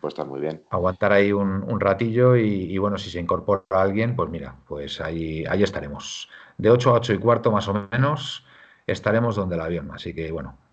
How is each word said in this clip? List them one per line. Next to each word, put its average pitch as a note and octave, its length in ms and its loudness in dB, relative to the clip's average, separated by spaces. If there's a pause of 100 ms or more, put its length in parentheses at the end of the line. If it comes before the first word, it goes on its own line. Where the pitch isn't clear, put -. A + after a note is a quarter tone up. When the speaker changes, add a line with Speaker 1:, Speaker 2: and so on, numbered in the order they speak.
Speaker 1:
pues D2+ 140 -4
está D#2 100 -6
muy C2+ 140 -10
bien. D#2 320 -6
Speaker 2:
aguantar F#2 420 0
ahí G2+ 180 4
un, G2 400 0
un G#2 80 -2
ratillo A2+ 560 4
y, G#2 280 2
y F2+ 160 -4
bueno, G2+ 180 0
si - 140 -10
se F2 80 -6
incorpora F2+ 500 0
alguien, G2 460 2
pues E2 160 0
mira, - 240 -10 (120)
pues C#2+ 340 -10
ahí, D#2+ 460 -4
ahí F#2 140 2
estaremos. - 640 -4 (300)
De G#2+ 140 6
ocho B2 180 6
a B2 40 8
ocho A2+ 200 2
y F#2+ 60 0
cuarto, A#2 320 2
más G2 160 0
o G2+ 240 -2
menos, C#3+ 520 -2 (440)
estaremos A2 480 0
donde F#2 180 -2
el E2+ 80 -2
avión. D#2+ 320 -6
Así D#2 220 -10
que, D#2+ 160 -6
bueno, E2 260 -8 (160)